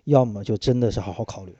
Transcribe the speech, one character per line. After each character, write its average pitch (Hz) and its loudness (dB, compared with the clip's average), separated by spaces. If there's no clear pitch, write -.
要 143 6
么 104 -2
就 113 -2
真 123 2
的 120 2
是 101 -4
好 98 -8
好 110 -8
考 95 -12
虑， 92 -20